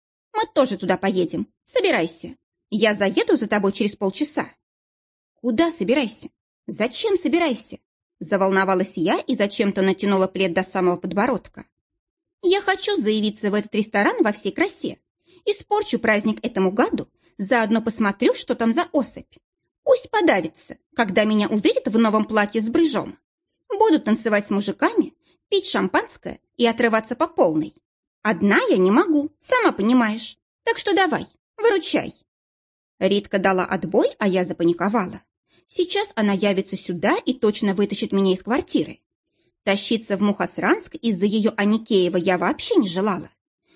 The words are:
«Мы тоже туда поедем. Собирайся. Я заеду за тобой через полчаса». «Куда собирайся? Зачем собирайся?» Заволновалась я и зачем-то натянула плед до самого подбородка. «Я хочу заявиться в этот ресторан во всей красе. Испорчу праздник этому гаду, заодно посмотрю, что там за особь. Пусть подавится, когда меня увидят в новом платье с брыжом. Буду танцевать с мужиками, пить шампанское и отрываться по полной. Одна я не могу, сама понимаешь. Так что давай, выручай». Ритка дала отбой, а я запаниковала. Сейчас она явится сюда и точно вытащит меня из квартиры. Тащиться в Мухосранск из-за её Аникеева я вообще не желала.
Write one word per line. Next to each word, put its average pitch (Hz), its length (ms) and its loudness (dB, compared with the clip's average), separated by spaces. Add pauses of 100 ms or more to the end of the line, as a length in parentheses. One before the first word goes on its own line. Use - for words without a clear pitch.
(320)
«Мы 440 120 -2 (100)
тоже 262 220 0
туда 185 200 -2
поедем. 180 520 -2 (160)
Собирайся. 254 720 -2 (340)
Я 214 240 2
заеду 208 420 0
за 214 120 -2
тобой 196 240 0
через 208 240 -4
полчаса». - 540 -4 (920)
«Куда 254 300 0
собирайся? 247 580 -2 (380)
Зачем 247 500 -2
собирайся?» 311 640 -2 (420)
Заволновалась 190 760 0
я 185 220 0
и - 160 -4
зачем-то 202 480 0
натянула 190 460 2
плед 185 260 -2
до 185 80 0
самого 185 340 0
подбородка. 196 680 -4 (760)
«Я 381 180 4
хочу 392 360 -2
заявиться 214 540 0
в 196 40 0
этот 208 200 -4
ресторан 220 480 0
во 226 80 2
всей 208 220 -6
красе. - 480 -4 (440)
Испорчу 415 540 -2
праздник 214 460 0
этому 190 260 0
гаду, - 400 -2 (260)
заодно 220 460 0
посмотрю, 226 520 0
что - 200 -4
там 233 160 0
за 330 220 0
особь. - 420 -4 (480)
Пусть - 280 2
подавится, 311 680 0 (160)
когда 214 300 2
меня 214 240 2
увидят 233 400 0
в 214 100 0
новом 220 260 4
платье 214 360 0
с 220 100 -4
брыжом. 285 480 0 (500)
Буду 403 300 4
танцевать 214 480 0
с - 40 -4
мужиками, 226 640 0 (340)
пить 392 180 0
шампанское - 760 -4 (160)
и 240 100 2
отрываться 226 500 0
по 320 100 0
полной. 160 480 0 (480)
Одна 202 360 2 (120)
я 294 60 4
не 185 140 4
могу, 294 500 2
сама 480 320 2
понимаешь. 226 640 0 (240)
Так 466 160 -2
что 403 160 -2
давай, 339 320 0 (300)
выручай». 415 580 0 (840)
Ритка 202 400 0
дала 185 260 2
отбой, 190 540 0
а 208 100 0
я 185 160 0
запаниковала. 175 800 -2 (440)
Сейчас 392 480 -4
она 208 180 0
явится 196 440 0
сюда 190 400 -2
и 466 160 -4
точно 208 420 0
вытащит 202 380 -2
меня 196 220 2
из 190 80 -10
квартиры. 240 580 -4 (640)
Тащиться 202 540 -2
в - 20 -2
Мухосранск 208 760 -2
из-за 196 300 -2
её 208 300 0
Аникеева 202 640 2
я 180 180 2
вообще 190 400 0
не 233 120 4
желала. 175 420 -2 (460)